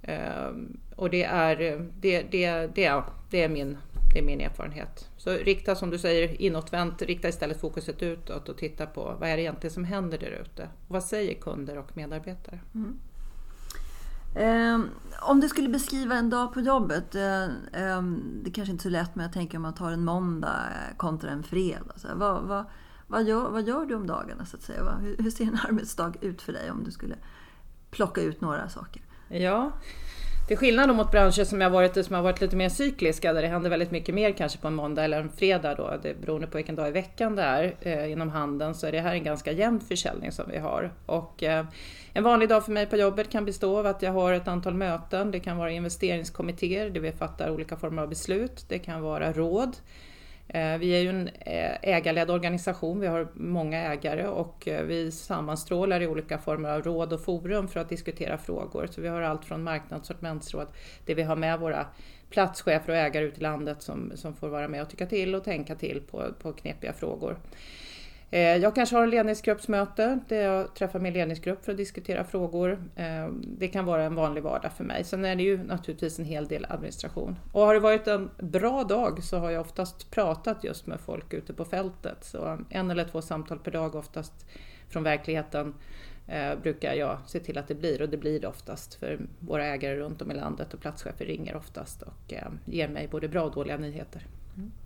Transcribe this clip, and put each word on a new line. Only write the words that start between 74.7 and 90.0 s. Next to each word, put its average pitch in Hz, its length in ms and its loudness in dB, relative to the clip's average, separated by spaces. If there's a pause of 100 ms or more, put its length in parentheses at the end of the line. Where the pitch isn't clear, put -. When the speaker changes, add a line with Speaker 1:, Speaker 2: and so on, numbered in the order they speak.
Speaker 1:
för - 120 -8
mig. - 200 -2
Sen 190 200 -2
är 190 120 0
det 180 60 2
ju 190 220 2
naturligtvis 170 540 -4
en 160 60 -4
hel 151 240 -4
del - 200 -4
administration. - 720 -6 (140)
Och 202 80 4
har 214 140 10
det 214 60 8
varit 214 260 6
en 202 320 2
bra 220 460 2
dag 190 380 2
så - 160 -2
har 170 120 0
jag 165 100 0
oftast - 500 -6
pratat 196 540 0
just - 220 -8
med - 140 -6
folk - 320 -8
ute 156 200 -8
på 165 120 -6
fältet. 185 600 -6
Så 160 340 -6 (120)
en 185 200 -2
eller 170 140 0
två 165 180 -6
samtal 156 360 -6
per 165 120 -8
dag, 160 240 -2
oftast - 520 -10 (420)
från 160 140 -4
verkligheten, 151 720 0 (520)
eh, 147 360 -4
brukar 151 320 0
jag 139 320 0
se 170 140 -6
till 143 180 -6
att 143 100 -8
det 147 60 -2
blir. 147 280 0
Och 151 60 0
det 151 80 -2
blir 151 240 0
det 95 60 -6
oftast, - 480 -10
för - 260 -6 (180)
våra 156 280 -4
ägare 139 300 -2
runt 151 260 -6